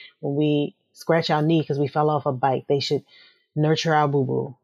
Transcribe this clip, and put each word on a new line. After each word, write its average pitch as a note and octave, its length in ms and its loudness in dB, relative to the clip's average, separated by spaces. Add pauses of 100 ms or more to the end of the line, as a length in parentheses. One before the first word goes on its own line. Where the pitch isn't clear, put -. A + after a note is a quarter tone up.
(200)
when C#3+ 160 -6
we D3 400 0 (160)
scratch - 380 -2
our D3+ 120 2
knee D#3+ 220 2
'cause C#3+ 160 -2
we D3 80 0
fell D3+ 220 0
off D3+ 160 -2
a C#3+ 80 0
bike, C3 340 -2
they C#3+ 120 2
should C3+ 240 -4 (520)
nurture D#3 380 0
our D3+ 160 2
boo-boo, C3 540 -2